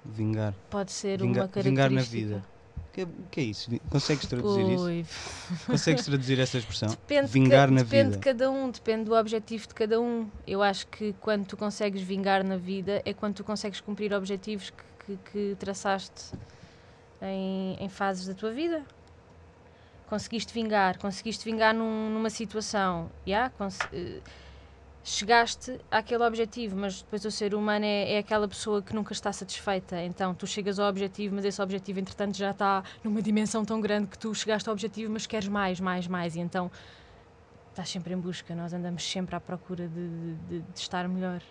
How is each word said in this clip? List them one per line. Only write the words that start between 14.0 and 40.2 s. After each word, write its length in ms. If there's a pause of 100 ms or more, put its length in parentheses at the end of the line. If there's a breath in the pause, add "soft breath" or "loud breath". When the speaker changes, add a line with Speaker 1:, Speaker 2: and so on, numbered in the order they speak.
Speaker 2:
objetivos 580
que, 120 (220)
que, 260
que 280
traçaste 720 (880 loud breath)
em, 580
em 100
fases 380
da 60
tua 180
vida. 320 (1200 soft breath)
Conseguiste 460
vingar, 460
conseguiste 440
vingar 300
num, 380
numa 180
situação. 800 (180)
Yeah, 300
cons-, 220 (120)
eh, 300 (840 loud breath)
chegaste 760 (120)
àquele 320
objetivo, 520
mas 280
depois 220
o 60
ser 220
humano 320
é, 280
é 40
aquela 300
pessoa 340
que 120
nunca 200
está 180
satisfeita. 720
Então, 300
tu 140
chegas 320
ao 100
objetivo, 460
mas 100
esse 160
objetivo, 380
entretanto, 360
já 140
está 340 (200 loud breath)
numa 180
dimensão 420
tão 160
grande 280
que 100
tu 160
chegaste 340
ao 60
objetivo, 400
mas 140
queres 200
mais, 320
mais, 280
mais. 280
E 40
então, 320 (1000 loud breath)
estás 180
sempre 280
em 20
busca. 380
Nós 180
andamos 340
sempre 280
à 40
procura 480
de, 220
de, 240 (160)